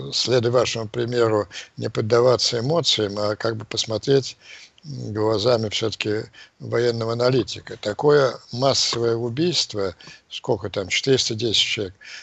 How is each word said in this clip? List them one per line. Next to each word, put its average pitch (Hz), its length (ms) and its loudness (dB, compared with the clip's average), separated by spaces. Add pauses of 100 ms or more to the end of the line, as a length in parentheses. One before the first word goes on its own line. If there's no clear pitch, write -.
(120)
следуя 120 400 2
вашему 113 360 0
примеру, 117 600 0 (280)
не 113 120 -6
поддаваться 120 680 2
эмоциям, 117 600 0
а 104 180 -2
как 117 200 -2
бы 107 80 -12
посмотреть 123 720 0 (500)
глазами 110 840 0
всё-таки 107 540 -4 (360)
военного 117 540 0
аналитика. 120 640 0
Такое 139 580 2 (140)
массовое 120 640 0
убийство, 117 800 -2 (320)
сколько 107 400 -4
там, 92 200 -4
четыреста - 460 0
десять 110 280 0
человек, 95 320 -4 (280)